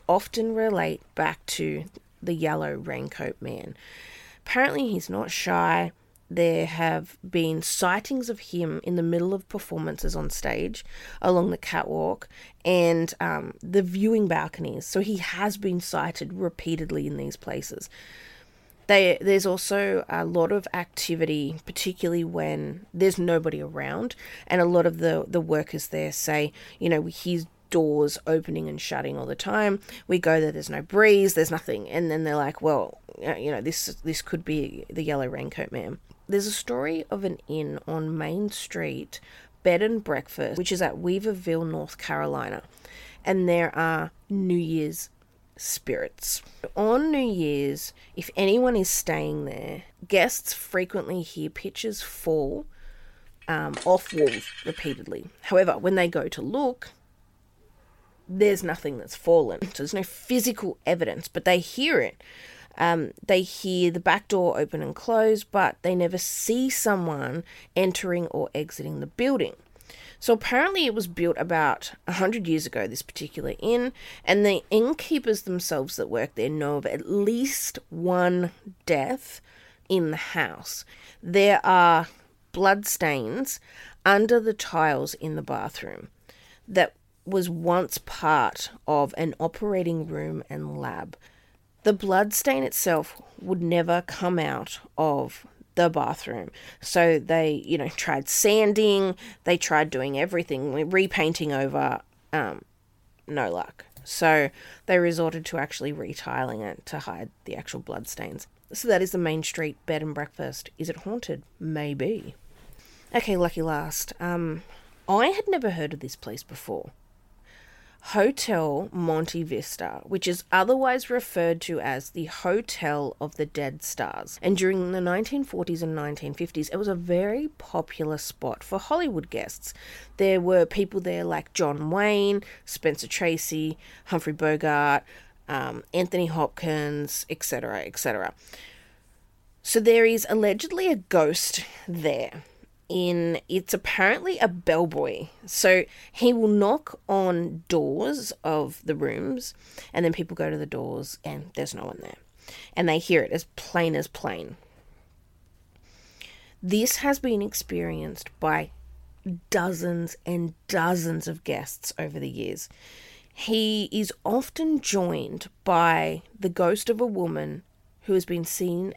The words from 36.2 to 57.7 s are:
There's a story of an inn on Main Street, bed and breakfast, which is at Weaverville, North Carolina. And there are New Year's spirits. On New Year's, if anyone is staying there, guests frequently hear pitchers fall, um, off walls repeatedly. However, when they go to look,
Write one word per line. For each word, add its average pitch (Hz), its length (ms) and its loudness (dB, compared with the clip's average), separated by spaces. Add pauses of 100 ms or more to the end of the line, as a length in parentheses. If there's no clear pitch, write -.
There's 202 200 0
a 214 40 -4
story 208 600 -4
of 196 140 -4
an 180 140 -4 (100)
inn 147 360 -6
on 160 320 -4
Main 170 340 -4
Street, 151 680 -8 (440)
bed 180 180 6
and 220 200 0
breakfast, 143 560 -4
which 180 140 -2
is 180 100 0
at 170 140 2
Weaverville, 175 720 -2
North 156 280 -8
Carolina. 143 640 -4 (640)
And 185 240 4
there 170 280 4
are 160 340 0 (180)
New 190 260 2
Year's 160 540 -2 (480)
spirits. - 840 -6 (320)
On 247 380 2
New 294 60 2
Year's, 151 720 0 (240)
if - 220 -10
anyone 233 400 4
is 190 120 2
staying 151 540 -2
there, - 400 -10 (240)
guests - 460 2
frequently 185 680 -4
hear 156 280 -8
pitchers 202 520 -8
fall, 156 640 -2 (840)
um, 151 240 -2 (100)
off 180 300 4
walls 139 340 2 (180)
repeatedly. - 600 -8 (160)
However, 185 360 4
when 185 180 2
they 180 120 4
go 160 220 -2
to - 120 -8
look, 247 500 -2 (1400)